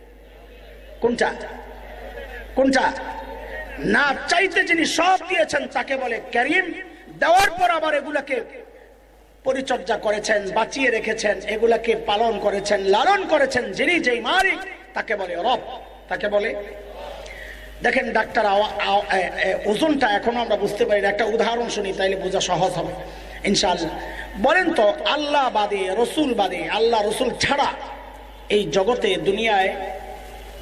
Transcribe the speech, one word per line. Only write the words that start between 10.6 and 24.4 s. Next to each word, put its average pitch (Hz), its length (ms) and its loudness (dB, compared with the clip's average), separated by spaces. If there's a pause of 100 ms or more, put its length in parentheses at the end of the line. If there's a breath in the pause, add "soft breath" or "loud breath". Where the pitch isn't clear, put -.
রেখেছেন, 208 500 0
এগুলাকে 226 540 2
পালন 214 440 2
করেছেন, 196 420 0
লালন 285 460 4
করেছেন, 254 440 2
যিনি 311 280 2
যেই 240 200 2
মালিক, 349 400 2 (340)
তাকে 208 220 -4
বলে 180 200 -6
রব, 214 240 0 (500)
তাকে 190 180 -2
বলে। 208 280 0 (1300 loud breath)
দেখেন 240 300 0
ডাক্তার, 220 320 0
আওয়া-, 202 400 2
আও-, 196 300 2
এ, - 20 2
এ, 180 480 0
ওজনটা 269 440 2
এখনো 233 320 0
আমরা 226 140 2
বুঝতে 202 300 0
পারি 208 160 2
না। 196 80 2
একটা 220 160 0
উদাহরণ 226 440 0
শুনি, 190 240 -4
তাইলে 190 220 0
বোঝা 180 240 -2
সহজ 180 320 2
হবে 160 220 -4 (540 loud breath)
ইনশাআল্লাহ। 180 420 2 (480 loud breath)
বলেন 330 360 4